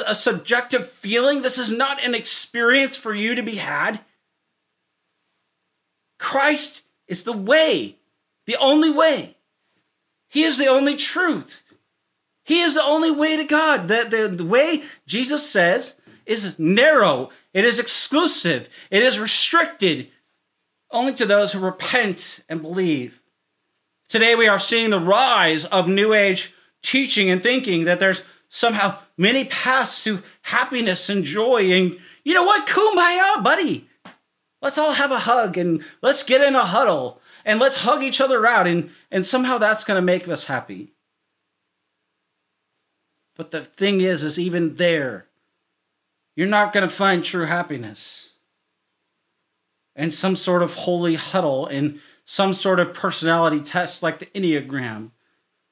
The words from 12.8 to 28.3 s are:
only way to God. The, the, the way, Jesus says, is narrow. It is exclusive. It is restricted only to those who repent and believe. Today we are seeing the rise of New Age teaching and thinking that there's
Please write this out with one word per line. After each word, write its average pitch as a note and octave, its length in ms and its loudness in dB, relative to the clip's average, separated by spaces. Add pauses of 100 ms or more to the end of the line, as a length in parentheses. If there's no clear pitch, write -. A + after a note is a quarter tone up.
only D#4 280 2
way D4+ 260 0
to D4+ 60 -2
God. D4 440 0
The, A3+ 220 0
the, A3 180 0
the F3 180 -6
way, D4 380 2 (220)
Jesus B3+ 420 -4
says, F#3+ 480 0 (300)
is G3+ 320 -4
narrow. F#3+ 720 4 (240)
It G3 120 2
is A#3 140 2
exclusive. A3+ 920 -2 (200)
It G3+ 140 4
is A#3 160 2
restricted G#3 880 0 (840)
only B3+ 220 -2
to B3 120 -2
those G3+ 280 4
who G3 60 -6
repent F#3+ 880 -4
and D#3+ 120 -8
believe. D#3 600 -4 (840)
Today A3+ 260 4
we A3+ 140 6
are G3 120 4
seeing A3+ 300 0
the G3+ 100 2
rise F#3 680 2
of F3+ 220 0
New G3+ 260 2
Age G3 400 0 (280)
teaching A#3 480 0
and F#3 120 2
thinking A#3 440 0
that F3 140 2
there's F#3+ 240 0 (260)